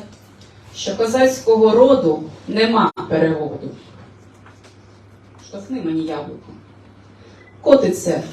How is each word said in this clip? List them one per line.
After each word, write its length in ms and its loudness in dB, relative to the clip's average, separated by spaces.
що 220 -10
козацького 720 2
роду 520 4
нема 440 0
переводу. 640 -2
Штовхни 340 -10
мені 240 -2
яблуко. 460 -10
Котиться 600 2